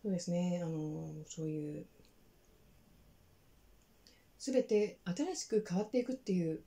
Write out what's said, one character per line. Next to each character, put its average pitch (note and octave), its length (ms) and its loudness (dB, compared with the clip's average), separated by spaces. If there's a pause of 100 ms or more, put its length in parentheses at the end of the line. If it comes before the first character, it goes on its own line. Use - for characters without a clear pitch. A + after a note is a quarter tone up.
そ A3 60 -4
う G3 60 0
で F3 60 0
す F3 120 -4
ね。 F3 320 2
あ - 20 -2
の、 D#3+ 460 -4 (160)
そ - 160 -8
う D#3 60 0
い D3+ 320 -4
う、 F3+ 40 -12 (2500)
す - 160 -4
べ B3+ 100 6
て G#3 400 2
新 D4+ 320 0
し - 100 -6
く G#3+ 220 2
変 F3 100 0
わ G#3 60 2
っ G#3+ 80 -6
て B3+ 80 4
い A#3+ 60 0
く B3+ 80 -2
っ - 20 -2
て - 160 -4
い E3+ 200 2
う D#3+ 160 -6